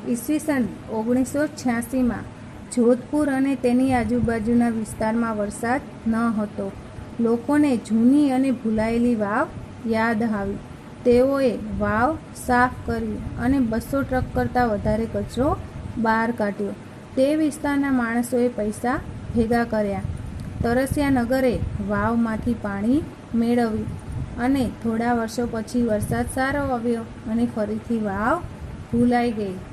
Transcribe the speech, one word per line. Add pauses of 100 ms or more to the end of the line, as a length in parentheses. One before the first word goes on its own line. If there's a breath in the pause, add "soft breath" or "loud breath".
(100)
ઈસવીસન (280)
ઓગણીસો
છ્યાસીમાં (540)
જોધપુર
અને
તેની
આજુબાજુના
વિસ્તારમાં
વરસાદ (260)
ન
હતો. (480)
લોકોને
જૂની
અને
ભૂલાયેલી
વાવ (440)
યાદ
આવી. (500)
તેઓએ (200)
વાવ (280)
સાફ (160)
કરી (240)
અને
બસો
ટ્રક (120)
કરતાં
વધારે
કચરો (420)
બહાર
કાઢ્યો. (460)
તે
વિસ્તારના
માણસોએ
પૈસા (360)
ભેગા
કર્યા. (600)
તરસ્યા
નગરે (300)
વાવમાંથી
પાણી (320)
મેળવ્યું (280)
અને (120)
થોડા
વર્ષો
પછી
વરસાદ
સારો
આવ્યો
અને
ફરીથી
વાવ (540)
ભૂલાઈ
ગઈ. (180)